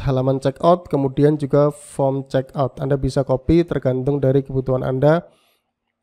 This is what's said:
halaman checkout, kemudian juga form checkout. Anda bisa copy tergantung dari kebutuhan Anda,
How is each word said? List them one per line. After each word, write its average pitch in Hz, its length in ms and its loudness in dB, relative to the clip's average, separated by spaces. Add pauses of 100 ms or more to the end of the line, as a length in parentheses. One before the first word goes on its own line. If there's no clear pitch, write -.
halaman 131 320 -2
checkout, 170 480 0
kemudian 143 480 0
juga 147 400 0
form 135 560 -4
checkout. 131 480 -4
Anda 143 160 -2
bisa 135 320 -2
copy 160 400 0
tergantung 131 560 -2
dari 135 240 2
kebutuhan 131 400 -4
Anda, 147 400 2 (760)